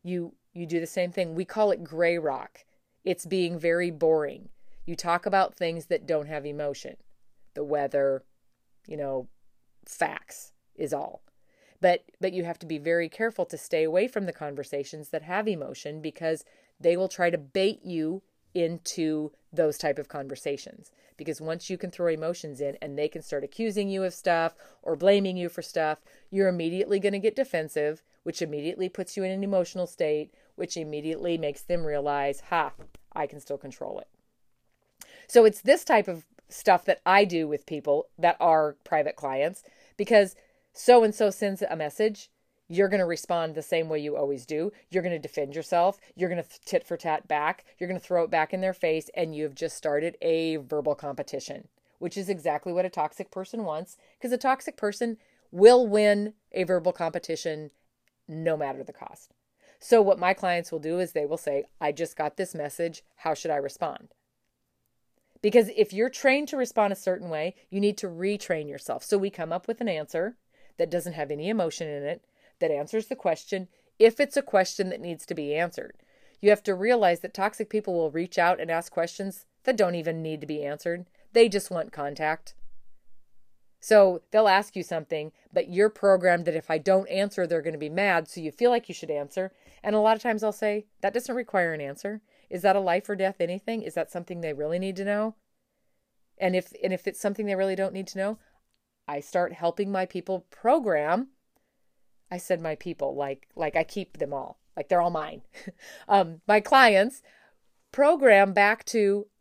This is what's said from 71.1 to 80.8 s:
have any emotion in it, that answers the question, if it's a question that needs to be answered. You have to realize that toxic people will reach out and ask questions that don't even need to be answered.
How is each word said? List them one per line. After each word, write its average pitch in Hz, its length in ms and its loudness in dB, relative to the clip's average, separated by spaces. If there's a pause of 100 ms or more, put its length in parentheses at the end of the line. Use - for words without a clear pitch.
have 147 160 -6
any 151 200 -4
emotion 175 380 -2
in 147 160 -8
it, 151 220 -8 (340)
that 160 120 2
answers 156 360 -2
the 262 80 -6
question, 185 520 -4 (320)
if 226 220 8
it's 277 160 2
a 277 40 2
question 190 460 2
that 170 140 -8
needs 165 240 -10
to 175 100 -8
be 147 180 -4
answered. 170 440 -4 (420)
You 202 100 4
have 208 140 6
to 202 100 0
realize 196 460 4
that - 140 -10
toxic 208 360 -4
people 208 240 -2
will 165 160 0
reach 165 280 -4
out 175 240 4
and 165 100 -6
ask 165 180 -4
questions 190 560 -6 (200)
that 254 100 0
don't 185 200 2
even 165 260 -4
need 156 180 -6
to 156 80 -12
be 151 160 -6
answered. 170 420 -6 (280)